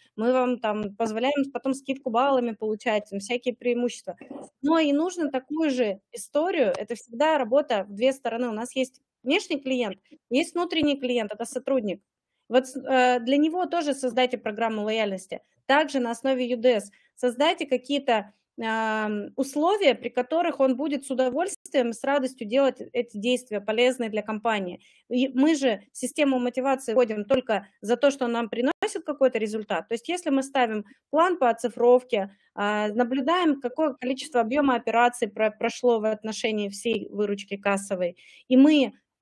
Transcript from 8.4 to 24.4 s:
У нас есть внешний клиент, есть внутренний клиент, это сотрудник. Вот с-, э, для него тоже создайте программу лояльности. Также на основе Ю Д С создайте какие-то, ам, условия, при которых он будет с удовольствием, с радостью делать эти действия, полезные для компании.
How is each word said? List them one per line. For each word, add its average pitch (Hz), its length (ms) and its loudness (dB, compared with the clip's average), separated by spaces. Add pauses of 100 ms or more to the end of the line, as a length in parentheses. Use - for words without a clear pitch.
У 226 40 -4
нас 220 240 -8
есть 262 240 -4 (220)
внешний 311 380 -2
клиент, 247 380 -4 (320)
есть 302 240 0
внутренний 330 460 0
клиент, 240 320 -2
это - 140 -8
сотрудник. 233 560 -4 (460)
Вот 254 200 2
с-, - 80 -14
э, 254 440 2
для 254 180 2
него 320 280 2
тоже 294 280 -2
создайте 254 440 -2
программу 220 460 -4
лояльности. 208 560 -4 (260)
Также 285 340 2
на 233 120 -2
основе 254 340 -2
Ю 240 120 -2
Д 226 220 4
С 202 100 -14 (260)
создайте 294 500 0
какие-то, 247 640 -2 (300)
ам, 220 760 -2
условия, 302 580 2
при 233 160 -8
которых 320 500 -2
он 262 160 4
будет 277 300 -4
с - 40 -10
удовольствием, 262 840 -2
с - 100 -12
радостью 262 420 -2
делать 254 360 0 (100)
эти 233 240 -6
действия, 226 460 -2
полезные 233 480 0
для 208 120 -4
компании. 208 580 -4 (280)